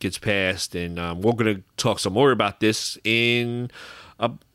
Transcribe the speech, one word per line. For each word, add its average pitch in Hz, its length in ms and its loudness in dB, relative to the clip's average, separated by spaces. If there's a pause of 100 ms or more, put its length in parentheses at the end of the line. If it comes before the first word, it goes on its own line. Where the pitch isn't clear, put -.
gets 95 180 -4
passed, 95 560 -2
and, 85 240 -6
um, 87 240 -6
we're 113 100 4
gonna 110 300 0 (160)
talk 107 200 0
some 95 140 -2
more 131 180 4
about 104 300 0
this - 440 0
in 120 680 0 (500)
a 117 120 -2 (220)